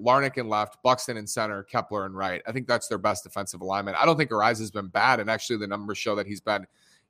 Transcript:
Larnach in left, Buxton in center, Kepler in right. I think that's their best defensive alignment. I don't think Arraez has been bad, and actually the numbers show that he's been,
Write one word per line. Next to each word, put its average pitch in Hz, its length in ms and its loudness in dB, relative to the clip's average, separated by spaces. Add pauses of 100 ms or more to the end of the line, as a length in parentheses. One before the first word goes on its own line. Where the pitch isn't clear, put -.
Larnach 131 360 4
in 117 120 -4
left, 107 340 -2
Buxton 127 340 2
in 107 120 -10
center, 107 340 -2
Kepler 104 440 -4
in 95 60 -10
right. 95 320 -4
I 110 60 -8
think 123 160 -6
that's 117 220 2
their 107 100 -2
best 101 240 0
defensive 95 380 -8
alignment. 95 360 -2
I 110 80 4
don't 160 120 6
think 147 160 0
Arraez 110 260 4
has 107 140 -8
been 98 160 -6
bad, 113 320 4
and 104 100 -2
actually 123 280 -2
the 104 100 -6
numbers 101 300 -6
show - 180 -2
that 101 100 -2
he's 101 140 -10
been, 101 260 -2 (440)